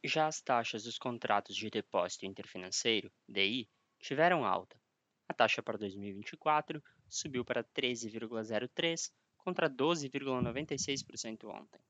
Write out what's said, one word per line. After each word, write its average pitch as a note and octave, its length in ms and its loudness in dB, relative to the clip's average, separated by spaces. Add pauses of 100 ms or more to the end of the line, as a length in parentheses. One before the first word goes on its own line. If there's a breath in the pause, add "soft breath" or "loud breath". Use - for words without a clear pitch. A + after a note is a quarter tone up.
Já D#3 220 4
as D#3 160 -2
taxas A#2 420 0
dos A#2+ 140 -6
contratos G#2+ 580 0
de G#2+ 140 -4
depósito G2 560 -2
interfinanceiro, F#2+ 840 -2 (160)
D G2 200 2
I, A#2 220 -2 (300)
tiveram D#3 460 4
alta. F#2 340 0 (480)
A - 60 -6
taxa - 300 4
para G#2+ 160 -4
dois G2 180 -4
mil G2+ 140 -6
e - 20 -8
vinte G2+ 220 -10
e - 20 -18
quatro D3+ 480 0 (240 soft breath)
subiu B2+ 340 -4
para A#2 220 -2
treze B2 460 -2
vírgula A2+ 340 -4
zero A2+ 240 -2
três, - 420 -2 (280)
contra F3+ 300 2
doze C#3+ 400 2
vírgula C3+ 340 0
noventa C3 320 -2
e C3+ 40 -4
seis C#3 240 -2
por - 140 -14
cento A2 320 -8
ontem. - 420 -14